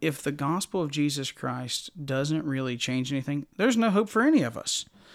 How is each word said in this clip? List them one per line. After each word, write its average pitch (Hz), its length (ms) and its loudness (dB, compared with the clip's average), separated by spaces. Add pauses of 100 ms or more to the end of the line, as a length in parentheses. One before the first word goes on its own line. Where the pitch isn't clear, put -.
if 147 220 -2
the 147 100 -2
gospel 156 500 -2
of 151 80 -2
Jesus 143 400 -2
Christ 127 600 -6 (160)
doesn't 143 380 0
really 131 320 -2
change 127 360 -2
anything, 143 340 -2 (100)
there's 233 200 4
no 226 140 4
hope 208 180 4
for 220 140 2
any 285 200 6
of 117 140 -2
us. - 280 -4 (300)